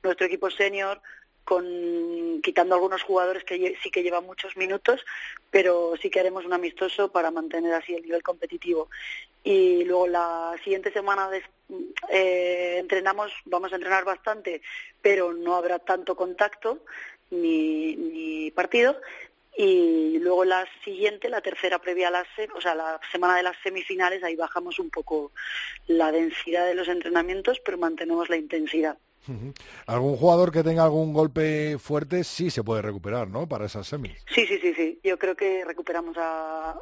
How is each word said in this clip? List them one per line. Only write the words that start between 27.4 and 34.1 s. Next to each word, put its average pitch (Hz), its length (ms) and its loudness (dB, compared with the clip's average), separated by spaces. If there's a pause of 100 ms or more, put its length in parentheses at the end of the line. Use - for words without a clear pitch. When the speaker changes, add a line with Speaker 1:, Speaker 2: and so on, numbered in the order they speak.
Speaker 1:
pero 180 140 -4
mantenemos 165 500 -2
la 170 80 0
intensidad. 156 640 -2 (300)
Speaker 2:
Ujú. 127 240 -10 (340)
¿Algún 127 300 0
jugador 170 360 6
que 160 100 4
tenga 165 220 4
algún 156 280 4
golpe 151 680 2
fuerte 151 420 -2
sí 170 260 -2
se 123 140 -2
puede 110 180 0
recuperar, 101 460 -4
¿no?, 127 220 -6
para 107 180 -4
esas 98 220 -8
semis? 139 240 -8 (200)